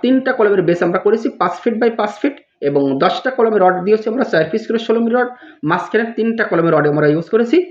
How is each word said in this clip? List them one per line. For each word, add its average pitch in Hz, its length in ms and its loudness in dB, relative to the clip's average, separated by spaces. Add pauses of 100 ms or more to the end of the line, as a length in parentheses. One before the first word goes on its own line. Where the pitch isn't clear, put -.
তিনটা 262 300 2
কলমের 202 300 2
বেস 170 200 0
আমরা 180 160 0
করেছি 220 300 0
পাঁচ 185 240 -4 (120)
ফিট 233 100 0
by 226 160 0
পাঁচ 214 200 -4 (120)
ফিট 285 140 -2 (240)
এবং 139 380 0
দশটা 185 320 0
কলমে 226 280 0
রড 180 260 2
দিয়েছি 214 240 0
আমরা 240 160 -2
চার 160 260 2
পিস 220 160 -4
করে 226 120 -2
ষোলো 233 220 0
মিলি 226 160 0
রড, 247 120 0 (360)
মাঝখানে 180 400 0 (120)
তিনটা 226 280 -2
কলমে 165 260 0
রড 151 160 2
আমরা 147 220 2
ইউজ 160 220 0
করেছি 233 260 2 (140)